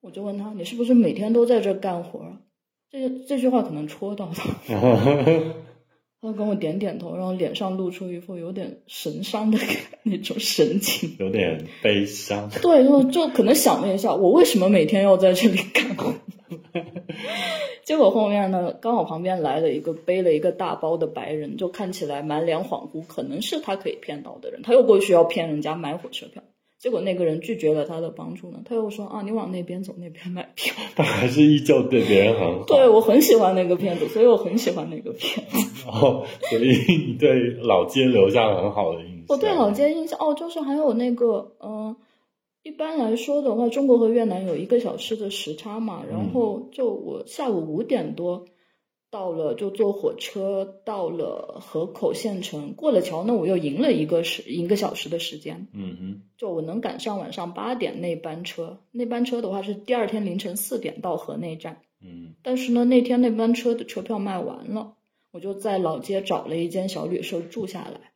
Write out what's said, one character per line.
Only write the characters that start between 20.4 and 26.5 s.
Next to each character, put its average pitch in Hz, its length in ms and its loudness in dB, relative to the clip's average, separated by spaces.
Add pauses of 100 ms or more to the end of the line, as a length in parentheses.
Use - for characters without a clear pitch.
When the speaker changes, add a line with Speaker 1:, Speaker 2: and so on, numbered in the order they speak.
Speaker 1:
个 180 100 2
大 170 240 -4
包 160 220 -2
的 160 100 -2
白 147 260 -8
人， 151 240 -8
就 185 120 -4
看 185 240 -8
起 180 120 -8
来 143 180 -6
满 151 220 -2
脸 165 140 0
恍 - 320 -8
惚， 160 160 -12
可 - 160 -10
能 139 180 -8
是 311 200 -6
他 196 160 -4
可 190 120 -6
以 - 120 -6
骗 - 240 -12
到 - 140 -16
的 - 120 -12
人， - 120 -14
他 233 100 0
又 254 100 10
过 208 160 8
去 196 140 4
要 165 100 10
骗 170 260 2
人 151 140 -2
家 151 140 -4
买 156 200 -6
火 - 140 -12
车 - 160 -12
票。 - 160 -20 (440)